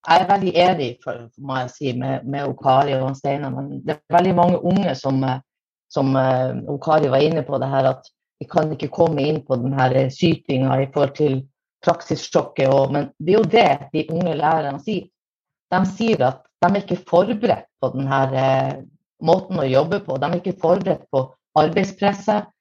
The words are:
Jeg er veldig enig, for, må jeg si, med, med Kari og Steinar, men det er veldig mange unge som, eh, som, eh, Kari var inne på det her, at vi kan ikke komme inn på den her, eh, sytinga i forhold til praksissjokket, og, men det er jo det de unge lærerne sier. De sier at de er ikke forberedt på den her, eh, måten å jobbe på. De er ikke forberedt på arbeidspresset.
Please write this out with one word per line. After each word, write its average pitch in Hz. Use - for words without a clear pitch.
Jeg 170
er 180
veldig 190
enig, 170
for, 120
må 131
jeg 123
si, 135
med, 135
med 139
Kari 139
og 135
Steinar, 139
men 139
det 151
er 165
veldig 185
mange 175
unge 180
som, 135
eh, 131
som, 135
eh, 131
Kari 156
var 139
inne 160
på 139
det 135
her, 135
at -
vi -
kan 156
ikke 143
komme 160
inn 156
på 131
den 135
her, 127
eh, 135
sytinga 135
i 135
forhold 139
til 139
praksissjokket, 151
og, 135
men 143
det 175
er 220
jo 190
det 220
de 156
unge 165
lærerne 151
sier. 202
De 185
sier 220
at 135
de 175
er 202
ikke 180
forberedt 208
på 131
den 135
her, 135
eh, 131
måten 185
å 135
jobbe 165
på. 139
De 143
er 180
ikke 180
forberedt 180
på 131
arbeidspresset. 196